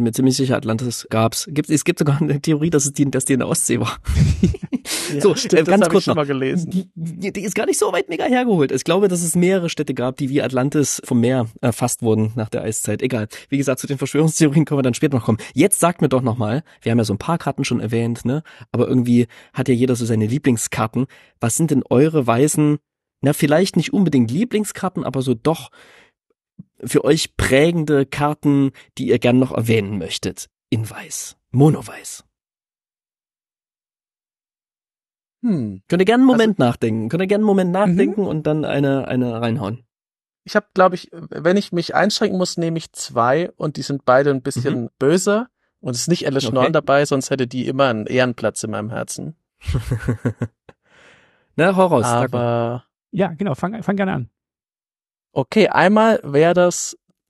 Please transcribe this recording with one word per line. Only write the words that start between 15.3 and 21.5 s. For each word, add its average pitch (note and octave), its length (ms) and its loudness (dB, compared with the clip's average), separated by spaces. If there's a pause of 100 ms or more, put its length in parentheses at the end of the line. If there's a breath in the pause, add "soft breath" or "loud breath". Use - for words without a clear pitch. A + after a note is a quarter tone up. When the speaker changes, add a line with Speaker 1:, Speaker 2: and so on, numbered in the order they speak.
Speaker 1:
Jetzt F3 260 2
sagt E3+ 220 0
mir D3 80 2
doch B2+ 120 2
noch B2 160 -2
mal, A#2 260 -2 (180 soft breath)
wir A#2 100 -2
haben A#2 80 2
ja A2+ 40 2
so G2+ 100 0
ein G2 60 -2
paar E3+ 200 -2
Karten C#3 240 -4
schon B2 160 -2
erwähnt, A#2 460 -4
ne? C#3 180 -2 (280 loud breath)
Aber A#2+ 160 0
irgendwie A#2+ 400 4 (260 loud breath)
hat B2+ 160 -2
ja C3 40 4
jeder B2+ 220 2
so A#2 100 -4
seine A2 220 0
Lieblingskarten. B2 800 -2 (320 soft breath)
Was A#2 180 -2